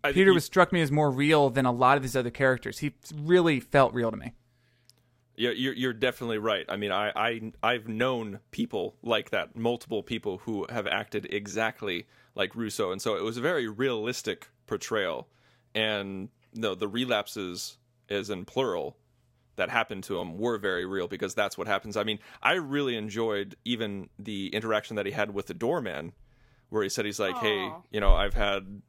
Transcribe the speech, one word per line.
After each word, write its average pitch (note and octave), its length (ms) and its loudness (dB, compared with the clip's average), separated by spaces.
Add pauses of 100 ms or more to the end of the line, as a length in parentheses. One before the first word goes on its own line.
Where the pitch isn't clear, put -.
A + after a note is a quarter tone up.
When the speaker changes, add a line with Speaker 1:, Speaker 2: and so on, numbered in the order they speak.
Speaker 1:
I D3+ 60 2
think C#3 80 0
Speaker 2:
Peter F#3+ 140 10
Speaker 1:
you F#3 40 10
Speaker 2:
was, D#3+ 100 4
struck - 280 4
me F3 100 4
as D3+ 80 2
more D3 200 4
real C#3+ 400 6
than C3 140 2
a B2 80 4
lot B2+ 240 6
of C3+ 60 0
these C3 140 -4
other A#2+ 140 0
characters. C3 500 2
He C#3+ 120 -4 (240)
really D#3+ 440 6
felt C3+ 340 6
real A#2 160 2
to G#2+ 60 -8
me. - 180 -12 (1000)
Speaker 1:
Yeah, A#2+ 140 0
you're, B2+ 220 -2
you're B2 200 -2
definitely A#2 460 -2
right. G#2 300 0
I F#2+ 80 -4
mean, G#2 160 -2
I, G2+ 240 0
I, A2+ 360 -2 (100)
I've A2+ 260 0
known A2+ 520 -2 (100)
people A2+ 520 -4
like G#2+ 280 0
that, F#2 260 -4
multiple A#2 460 -2
people G#2+ 360 -4
who G2+ 320 -4
have A2 160 -4
acted G#2 460 -2
exactly G2+ 760 -4 (280)
like F#2+ 200 -2
Russo, G#2+ 380 -2
and G2 80 -6
so G#2+ 160 -2
it E2+ 60 -2
was A2 140 -4
a B2 40 -8
very C#3 280 0
realistic A2+ 800 -4 (180)
portrayal. F#2 600 -2 (460)
And G2+ 540 -2 (240)
no, A2 220 -2
the G2 140 -4
relapses, G#2 880 -4 (300)
as G2+ 220 -4
in F#2 140 -6
plural, F2+ 520 -4 (600)
that F#2 140 0
happened A2 340 -2
to F#2 140 -4
him F2 200 -6
were A2+ 200 0
very F#2 260 0
real, F#2 240 -4
because F#2 260 -6
that's G2+ 240 0
what F#2+ 80 -4
happens. G#2 300 -2
I G#2 80 0
mean, G#2+ 140 -4 (240)
I D3 120 4
really C#3 420 -2
enjoyed G#2+ 680 -2
even G#2+ 440 -4 (100)
the G2+ 300 -6
interaction A2 480 -2
that G2 100 -2
he G2 60 -4
had G#2 220 -2
with G2 120 -4
the F2 80 -8
doorman, A2 580 -4 (560)
where G#2+ 160 -2
he G2 40 -2
said, G#2 180 -4
he's G#2 140 -6
like, F#2+ 180 0
"Hey, G#2+ 200 0 (100)
Speaker 3:
Aw. - 220 -12
Speaker 1:
you G#2+ 100 -2
know, G2 140 8
I've G2 200 2
had G2 540 -2